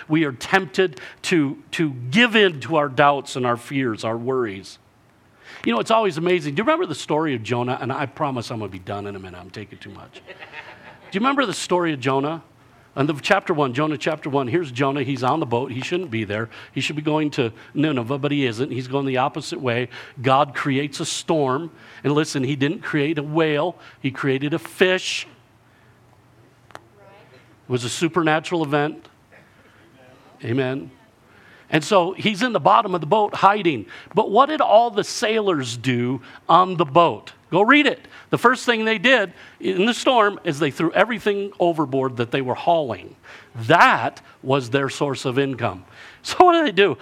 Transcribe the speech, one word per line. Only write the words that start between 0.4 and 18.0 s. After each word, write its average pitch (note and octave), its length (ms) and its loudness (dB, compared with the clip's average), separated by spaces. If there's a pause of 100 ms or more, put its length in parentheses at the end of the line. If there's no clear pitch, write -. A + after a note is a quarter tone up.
to, D3+ 480 0
to D#3 220 -2 (180)
give A3 260 4
in F#3 240 4
to B2 160 -2
our D3 140 2
doubts C#3+ 460 2
and B2+ 100 -2
our A#2+ 100 0
fears, B2 480 -4
our A2+ 140 -2
worries. A#2 600 -4 (880)
You A#3 80 2
know, A3+ 60 0
it's F#3 100 -2
always A3 260 2
amazing. D#3+ 380 0
Do D#3 60 -2
you A3 40 0
remember E4 220 2
the D3 80 -6
story D#3 400 -2
of A#2 80 -6
Jonah? B2 400 -2
And B2+ 100 -4
I C#3 140 -4
promise C3 440 -6
I'm A#2 100 -8
gonna G#2 100 -8
be F#2+ 80 -14
done G2+ 280 -8
in G2+ 80 -10
a G2 40 -12
minute. F#2 200 -16
I'm F#2 120 -18
taking G2 280 -16
too G2+ 120 -18
much. F#2 320 -20
Do - 0 - (920)
you F#3+ 80 -2
remember C4+ 240 0
the G3+ 80 -4
story F3 400 0
of C#3 80 -6
Jonah? C#3 420 -2 (540)
And C3+ 100 0
the E3 80 -2
chapter F#3+ 380 2
one, C#3+ 220 0
Jonah D3+ 240 -2
chapter D#3 320 -4
one, C3+ 180 0
here's D3+ 240 -2
Jonah. C#3 300 0
He's B2+ 200 -4
on C3 160 2
the D#3+ 80 -2
boat. A#2+ 240 -2
He B2 120 -6
shouldn't F3+ 280 -6
be A2 140 -4
there. G#2+ 240 -6 (240)
He - 80 -6
should D3 160 -4
be D3+ 60 -6
going D3+ 300 0
to A#2 200 0 (220)
Nineveh, C#3 440 -2